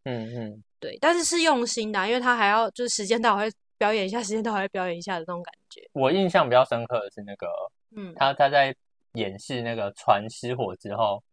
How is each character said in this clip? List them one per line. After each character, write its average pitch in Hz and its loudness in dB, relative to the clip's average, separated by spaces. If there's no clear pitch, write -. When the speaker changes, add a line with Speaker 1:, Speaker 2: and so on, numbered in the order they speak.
Speaker 1:
嗯。 120 -6
嗯， 117 -10
嗯。 107 -10
Speaker 2:
对， - -12
但 320 4
是 349 0
是 330 0
用 269 2
心 214 -4
的 202 -2
啊， 190 0
因 233 2
为 254 2
它 247 2
还 226 2
要， 214 4
就 240 -6
是 - -
时 214 -4
间 233 2
到 226 4
还 208 0
会 220 -6
表 208 2
演 202 0
一 - -4
下， 233 -4
时 196 -6
间 220 -2
到 214 -2
还 196 0
会 196 -2
表 185 -4
演 170 -4
一 175 -12
下 185 -4
的 165 -10
那 180 -6
种 175 -10
感 - -16
觉。 - -20
Speaker 1:
我 135 4
印 185 4
象 165 4
比 120 4
较 127 10
深 117 0
刻 120 0
的 101 -8
是 - -16
那 101 -12
个， 92 -8
Speaker 2:
嗯。 104 -14
Speaker 1:
他， 139 2
他 139 4
在 139 4
演 98 -6
示 127 -8
那 117 -4
个 101 -4
船 104 2
失 123 -6
火 107 -4
之 101 -10
后， 104 0